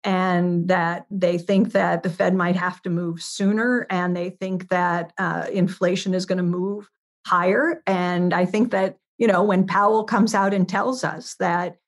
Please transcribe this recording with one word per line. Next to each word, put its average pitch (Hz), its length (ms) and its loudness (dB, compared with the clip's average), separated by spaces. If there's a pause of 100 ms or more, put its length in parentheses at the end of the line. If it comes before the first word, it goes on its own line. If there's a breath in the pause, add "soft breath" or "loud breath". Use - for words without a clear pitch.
and 180 640 2
that 175 420 0
they 180 280 0
think 190 340 2
that 175 320 0
the 190 60 -2
Fed 185 240 0
might 180 220 2
have 180 280 -4
to 185 60 -6
move 170 320 -4
sooner, 220 680 0
and 180 260 0
they 175 140 -4
think 185 400 -6
that, 175 480 0
uh, 170 340 -2
inflation 185 640 0
is 185 120 -2
gonna 185 180 -2
move 185 460 -4 (380)
higher. 202 580 2
And 180 480 0
I 180 120 2
think 214 260 0
that, 190 260 -2 (200)
you 233 100 2
know, 185 160 4
when 190 240 2
Powell 214 360 2
comes 214 300 2
out 196 200 2
and 185 140 2
tells 240 360 -2
us - 320 -8
that 175 420 -2 (100)